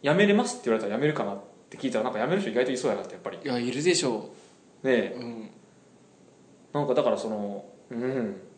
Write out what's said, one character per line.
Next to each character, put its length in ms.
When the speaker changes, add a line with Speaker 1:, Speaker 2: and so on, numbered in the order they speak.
Speaker 1:
辞 120
め 120
れ 80
ま 100
す 140
っ 40
て 80
言 40
わ 40
れ 60
た 40
ら 80
辞 60
め 60
る 60
か 100
な 80
っ 60
て 60
聞 120
い 40
た 60
ら、 60
な 60
ん 20
か 80
辞 80
め 80
る 40
人 100
意 40
外 100
と 80
い 60
そ 100
う 40
や 40
な 60
っ 40
て、 80
や 40
っ 40
ぱ 80
り。 120
Speaker 2:
い 40
や、 120
い 120
る 120
で 120
し 120
ょ 240
う。 40
Speaker 1:
ね 80
え。 240
Speaker 2:
う 60
ん。 260
Speaker 1:
な 120
ん 40
か 60
だ 80
か 80
ら 80
そ 100
の、 360
う 40
ん。 420